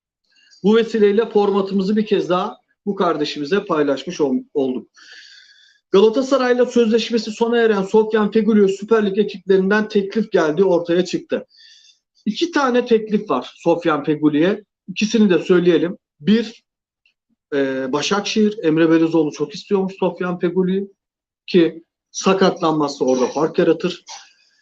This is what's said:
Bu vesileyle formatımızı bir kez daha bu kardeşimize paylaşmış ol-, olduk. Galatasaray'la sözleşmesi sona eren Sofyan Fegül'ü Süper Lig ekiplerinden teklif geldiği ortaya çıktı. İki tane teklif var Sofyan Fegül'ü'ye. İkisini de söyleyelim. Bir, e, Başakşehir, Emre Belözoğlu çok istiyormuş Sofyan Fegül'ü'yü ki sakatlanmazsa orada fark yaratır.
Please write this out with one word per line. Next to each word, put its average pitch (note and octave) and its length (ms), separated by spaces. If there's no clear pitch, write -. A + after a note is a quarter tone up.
Bu G#3 140
vesileyle A3 540
formatımızı G3+ 680
bir G#3+ 100
kez D#3+ 220
daha F#3 280
bu G3+ 80
kardeşimize D#3+ 680
paylaşmış D3 560
ol-, C3 240
olduk. C3 340
Galatasaray'la B3 760
sözleşmesi A3+ 640
sona A#3 280
eren A3 240
Sofyan G#3+ 480
Fegül'ü G#3+ 380
Süper G#3+ 380
Lig F#3+ 120
ekiplerinden G3 680
teklif G#3 440
geldiği D#3+ 320
ortaya F3 400
çıktı. - 420
İki C4+ 260
tane B3 360
teklif A3 440
var B2+ 260
Sofyan E3 480
Fegül'ü'ye. D3+ 600
İkisini G#3+ 420
de E3+ 80
söyleyelim. F3 600
Bir, A3 440
e, C3+ 380
Başakşehir, G3+ 720
Emre D#3+ 260
Belözoğlu D#3+ 420
çok D3 220
istiyormuş F#3+ 440
Sofyan F3+ 400
Fegül'ü'yü F#3 540
ki D#3+ 380
sakatlanmazsa E3 960
orada B2+ 220
fark D#3 320
yaratır. E3+ 460